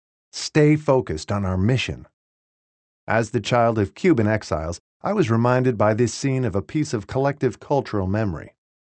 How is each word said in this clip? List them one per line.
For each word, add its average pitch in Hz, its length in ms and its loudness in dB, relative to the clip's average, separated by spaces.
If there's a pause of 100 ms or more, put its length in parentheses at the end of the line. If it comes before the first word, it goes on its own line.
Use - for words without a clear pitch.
(320)
"Stay 151 440 2
focused 131 560 -2
on 101 140 -2
our 92 120 -2
mission." 92 500 -2 (1000)
As 110 220 0
the 123 100 -2
child 117 380 2
of 101 160 0
Cuban - 320 2
exiles, 90 540 -2 (240)
I 196 100 -2
was 185 160 0
reminded 123 480 2
by 107 160 4
this 113 180 0
scene 131 320 -2
of 101 120 -2
a 98 80 -2
piece 151 280 -4
of 104 140 -4
collective 135 540 -2
cultural 107 480 -2
memory. 101 480 -4 (360)